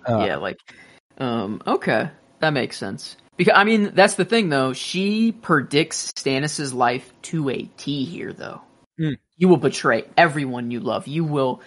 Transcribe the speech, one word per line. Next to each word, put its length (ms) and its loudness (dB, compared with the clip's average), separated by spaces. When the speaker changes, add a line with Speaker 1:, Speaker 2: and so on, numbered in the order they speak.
Speaker 1:
Uh, 180 0
Speaker 2:
Yeah, 120 -2
like, 200 -8
um, 500 -4
okay. 420 0
That 120 0
makes 260 -4
sense. 400 -10
Because, 180 4
I 100 8
mean, 280 2
that's 220 6
the 100 0
thing, 240 0
though. 240 0
She 600 -2
predicts 800 0
Stannis' 600 -4
life 380 0
to 260 -4
a 140 -4
T 280 -6
here, 280 -10
though. 280 -14
Speaker 1:
Mm. 180 -4
Speaker 2:
You 120 4
will 80 8
betray 480 0
everyone 540 2
you 80 -6
love. 260 -4
You 200 -4
will 420 -2